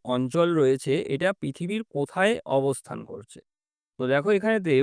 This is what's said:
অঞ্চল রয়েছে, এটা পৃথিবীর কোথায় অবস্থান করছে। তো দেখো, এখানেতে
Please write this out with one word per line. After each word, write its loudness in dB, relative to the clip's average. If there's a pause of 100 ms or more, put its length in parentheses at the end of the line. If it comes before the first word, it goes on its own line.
অঞ্চল 0
রয়েছে, 2 (140)
এটা -2
পৃথিবীর -8
কোথায় 0 (120)
অবস্থান -2
করছে। -16 (600)
তো -8
দেখো, 0
এখানেতে 2 (100)